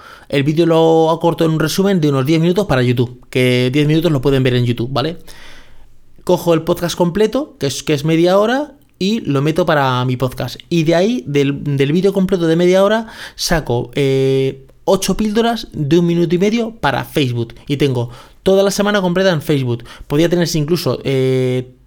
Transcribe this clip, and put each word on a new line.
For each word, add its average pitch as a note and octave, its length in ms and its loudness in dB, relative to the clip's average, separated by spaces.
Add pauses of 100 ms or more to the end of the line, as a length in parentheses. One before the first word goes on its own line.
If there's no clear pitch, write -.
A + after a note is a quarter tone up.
(300)
el C#3 140 0
vídeo D3+ 220 2
lo D#3+ 460 4
acorto E3 320 0
en D#3+ 80 2
un D#3 80 0
resumen F#3 400 0
de D3+ 100 2
unos C3+ 160 0
diez D#3+ 140 2
minutos F3+ 260 0
para C3 160 0
YouTube, B2 380 0 (100)
que B2+ 440 2
diez D3 120 2
minutos D#3 240 2
lo C#3+ 120 0
pueden C#3 200 2
ver B2+ 140 2
en B2 100 2
YouTube, A#2+ 240 -2
¿vale? D3 280 -4 (1040)
Cojo E3+ 300 2
el D#3 80 2
podcast E3+ 340 -2
completo, G#3+ 640 -2
que C#3 80 -2
es, - 160 -6
que D#3 100 0
es C#3 120 -2
media E3+ 340 4
hora, B3+ 360 -2 (220)
y G#3 220 -2
lo C#3 220 -2
meto D#3+ 240 0
para C3+ 400 2
mi B2+ 100 -2
podcast. B2 400 -6 (140)
Y E3+ 140 2
de E3 120 2
ahí, A3+ 320 0
del, C#3+ 340 0
del C#3 300 0
vídeo F#3 220 2
completo F#3 340 0
de D#3+ 80 4
media F3+ 300 4
hora, A3 220 0 (280)
saco, C3+ 600 -2
eh, C3+ 680 0 (200)
ocho F#3+ 320 0
píldoras A3+ 560 -2
de D3+ 260 2
un F3 60 2
minuto E3+ 280 0
y F3+ 40 0
medio A3 420 0
para C3+ 240 -2
Facebook. B2 520 -4 (120)
Y C#3+ 80 -2
tengo B2 340 -2 (340)
toda F#3+ 200 4
la G3+ 80 2
semana G#3 300 0
completa F#3 300 0
en D#3 100 -2
Facebook. B2 420 -2 (240)
Podría D#3 200 2
tenerse E3+ 300 0
incluso, D3+ 460 -2
eh, C3 720 -2 (120)